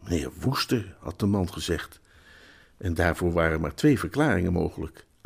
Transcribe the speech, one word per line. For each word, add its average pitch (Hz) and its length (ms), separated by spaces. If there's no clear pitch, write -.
"Meneer 76 280
Woester," 117 580
had - 200
de 107 80
man 101 260
gezegd. - 480
En 87 180
daarvoor 85 380
waren 80 280
maar 76 140
twee 147 240
verklaringen 90 540
mogelijk. - 540